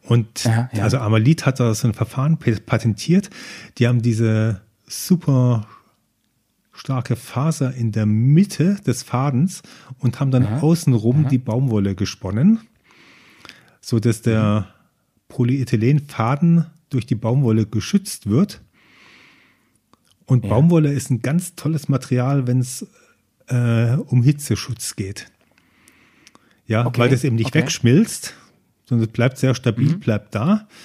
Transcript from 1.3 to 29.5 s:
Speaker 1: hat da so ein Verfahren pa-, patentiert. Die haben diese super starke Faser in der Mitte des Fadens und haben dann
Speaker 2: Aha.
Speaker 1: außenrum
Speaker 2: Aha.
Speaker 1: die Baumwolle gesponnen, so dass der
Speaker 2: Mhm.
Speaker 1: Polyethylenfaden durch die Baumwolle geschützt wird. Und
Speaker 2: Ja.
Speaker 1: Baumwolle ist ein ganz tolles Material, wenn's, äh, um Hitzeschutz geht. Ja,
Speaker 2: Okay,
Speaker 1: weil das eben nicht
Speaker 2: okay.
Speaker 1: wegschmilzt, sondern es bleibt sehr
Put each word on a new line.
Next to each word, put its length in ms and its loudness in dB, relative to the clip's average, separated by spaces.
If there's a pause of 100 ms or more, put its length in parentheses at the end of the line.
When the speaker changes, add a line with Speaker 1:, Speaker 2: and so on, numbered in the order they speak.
Speaker 1:
hat 160 0
da 120 2
so 140 -2
ein 60 0
Verfahren 460 -2
pa-, 120 -2 (140)
patentiert. 640 0 (480)
Die 100 2
haben 140 2
diese 600 0 (240)
super 800 0 (1080)
starke 420 -4
Faser 580 -4
in 200 -4
der 120 0
Mitte 720 2 (100)
des 160 -2
Fadens 600 -2 (360)
und 200 -4
haben 120 -2
dann 140 2
Speaker 2:
Aha. 140 -4
Speaker 1:
außenrum 600 2
Speaker 2:
Aha. 80 0
Speaker 1:
die 80 2
Baumwolle 580 0
gesponnen, 640 0 (1200)
so 220 -2
dass 200 0
der 460 0
Speaker 2:
Mhm. 80 -20 (520)
Speaker 1:
Polyethylenfaden 1400 0 (260)
durch 160 -4
die 80 -2
Baumwolle 500 0
geschützt 640 -4
wird. 320 0 (1700)
Und 160 2
Speaker 2:
Ja. 80 -2
Speaker 1:
Baumwolle 420 4
ist 160 -4
ein 140 0
ganz 320 -2
tolles 340 -4
Material, 580 0
wenn's, 380 -2 (640)
äh, 480 0
um 280 0
Hitzeschutz 720 -2
geht. 320 -10 (1400)
Ja, 180 2
Speaker 2:
Okay, 160 -2
Speaker 1:
weil 80 4
das 140 2
eben 120 0
nicht 120 0
Speaker 2:
okay. 120 0
Speaker 1:
wegschmilzt, 720 2 (520)
sondern 220 0
es 60 -10
bleibt 260 0
sehr 160 2